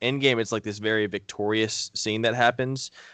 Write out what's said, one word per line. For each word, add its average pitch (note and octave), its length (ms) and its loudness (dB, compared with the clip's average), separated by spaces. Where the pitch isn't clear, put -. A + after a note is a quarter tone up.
Endgame, C3 400 2
it's, G#2 100 -2
like, A2 120 -2
this G#2 160 -6
very G#2+ 260 2
victorious G#2 880 -2
scene A2 300 -2
that A2+ 100 2
happens. B2 560 0